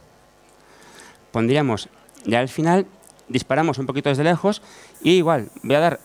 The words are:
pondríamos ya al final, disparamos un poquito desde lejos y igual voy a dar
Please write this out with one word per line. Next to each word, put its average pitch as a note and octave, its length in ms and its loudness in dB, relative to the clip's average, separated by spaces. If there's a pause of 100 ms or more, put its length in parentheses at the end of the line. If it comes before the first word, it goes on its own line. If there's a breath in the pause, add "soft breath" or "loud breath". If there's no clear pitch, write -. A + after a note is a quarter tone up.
(1300 loud breath)
pondríamos A#2 580 0 (340)
ya A#2 160 0
al C3 80 -2
final, E3+ 380 0 (420)
disparamos C3+ 500 -2
un C3+ 80 -6
poquito C#3 220 -4
desde C#3 160 0
lejos F3+ 380 0 (400 loud breath)
y D#3+ 100 4
igual D#3+ 380 2 (120)
voy C3+ 140 0
a D3+ 40 4
dar D#3+ 240 0